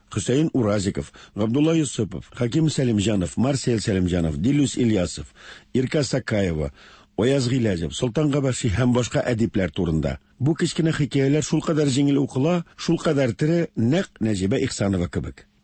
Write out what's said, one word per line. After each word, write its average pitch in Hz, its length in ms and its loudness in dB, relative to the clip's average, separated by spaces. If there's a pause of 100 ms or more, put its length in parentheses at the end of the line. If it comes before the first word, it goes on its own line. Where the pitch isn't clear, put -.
(120)
Хөсәен 127 420 0
Уразиков, 101 600 0 (220)
Габдулла 135 420 2
Юсупов, 117 580 -4
Хаким 151 320 0
Сәлимҗанов, 107 720 0
Марсель 120 420 0
Сәлимҗанов, 90 560 0
Дилүс 135 400 0
Ильясов, 95 560 0 (420)
Ирка 131 300 0
Сакаева, 95 720 -2 (420)
Ояз 127 320 2
Гыйләҗев, 104 460 0
Солтан 139 400 0
Габаши 135 400 0
һәм 123 180 2
башка 123 300 0
әдипләр 107 500 0
турында. 78 460 -2 (220)
Бу 147 180 2
кечкенә 165 400 0
хикәяләр 139 480 2
шулкадәр 156 420 0
җиңел 139 360 2
укыла, 165 420 -2 (100)
шулкадәр 139 640 0
тере, 165 400 0
нәкъ 135 420 0
Нәҗибә 104 460 0
Ихсанова 98 420 -2
кебек. - 380 -8 (180)